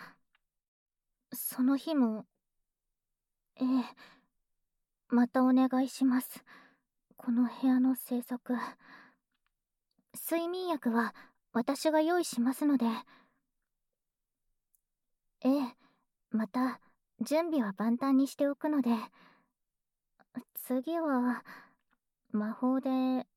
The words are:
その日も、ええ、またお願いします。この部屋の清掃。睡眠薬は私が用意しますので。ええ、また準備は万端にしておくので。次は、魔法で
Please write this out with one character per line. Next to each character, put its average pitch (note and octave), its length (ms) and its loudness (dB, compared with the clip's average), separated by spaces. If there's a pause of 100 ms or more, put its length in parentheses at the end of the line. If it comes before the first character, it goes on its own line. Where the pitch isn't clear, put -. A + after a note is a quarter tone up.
(1300)
そ - 300 -6
の C4+ 160 4
日 D#4+ 160 -4
も、 A3+ 320 0 (1300)
え B3+ 60 -4
え、 B3+ 40 0 (1400)
ま A#3+ 180 4
た B3+ 160 2
お B3+ 100 6
願 C4 300 4
い C4+ 40 -2
し - 160 -4
ま B3+ 180 4
す。 - 220 -16 (720)
こ - 160 -6
の A#3+ 120 2
部 B3 240 0
屋 B3+ 120 6
の B3+ 160 4
清 B3 260 -6
掃。 B3 180 -8 (1800)
睡 E4+ 320 -4
眠 F#4 200 -6
薬 D4+ 240 -2
は A3+ 220 -2 (400)
私 C#4 380 0
が D#4 100 4
用 E4+ 180 2
意 E4 60 0
し - 160 -4
ま B3+ 140 2
す D4+ 100 -4
の C#4+ 140 4
で。 A#3+ 80 2 (2500)
え C4+ 180 2
え、 B3 160 -4 (560)
ま A3 160 -2
た B3+ 320 -2 (420)
準 D#4 300 0
備 D4+ 100 2
は G3+ 160 -2
万 A#3 200 0
端 C4+ 180 2
に C4+ 120 4
し - 80 -14
て C#4+ 120 0
お C#4+ 80 -2
く - 120 -6
の D4+ 140 0
で。 A#3 140 2 (1600)
次 C4 420 -4
は、 B3 480 0 (880)
魔 G#3+ 200 -2
法 C4 280 0
で C4 440 0 (120)